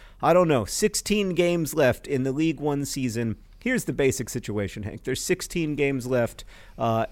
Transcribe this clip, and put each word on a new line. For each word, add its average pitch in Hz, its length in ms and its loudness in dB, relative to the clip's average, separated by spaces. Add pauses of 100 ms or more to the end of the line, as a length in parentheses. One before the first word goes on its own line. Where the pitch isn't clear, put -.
(200)
I 147 120 4
don't 180 160 6
know. 127 160 4
Sixteen 208 720 0
games 175 400 2
left 135 340 2
in 131 160 0
the 131 80 0
League 156 280 0
One 143 240 0
season. 117 520 -2 (260)
Here's 240 220 0
the 151 80 -4
basic 131 360 0
situation, 104 540 -6
Hank. - 220 -10
There's 131 180 -4
sixteen 160 540 -2
games 139 300 -2
left, 123 380 -2 (340)
uh, 113 340 0